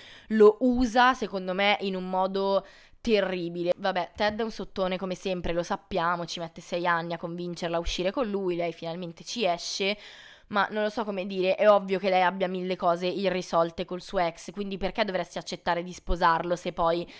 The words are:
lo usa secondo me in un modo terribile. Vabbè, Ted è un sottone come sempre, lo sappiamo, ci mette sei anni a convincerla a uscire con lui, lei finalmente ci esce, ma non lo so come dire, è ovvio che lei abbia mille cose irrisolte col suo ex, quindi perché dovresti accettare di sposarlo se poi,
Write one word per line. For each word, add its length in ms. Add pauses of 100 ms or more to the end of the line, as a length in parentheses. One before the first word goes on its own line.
(280)
lo 320
usa 540
secondo 400
me 260
in 160
un 120
modo 560 (360)
terribile. 760
Vabbè, 380
Ted 240
è 60
un 80
sottone 440
come 200
sempre, 360
lo 120
sappiamo, 600
ci 140
mette 220
sei 260
anni 280
a 40
convincerla 600
a 20
uscire 320
con 160
lui, 260
lei 180
finalmente 520
ci 200
esce, 540 (500)
ma 220
non 120
lo 80
so 140
come 220
dire, 280
è 140
ovvio 300
che 120
lei 120
abbia 260
mille 280
cose 300
irrisolte 800
col 180
suo 160
ex, 320
quindi 260
perché 280
dovresti 340
accettare 440
di 100
sposarlo 640
se 160
poi, 480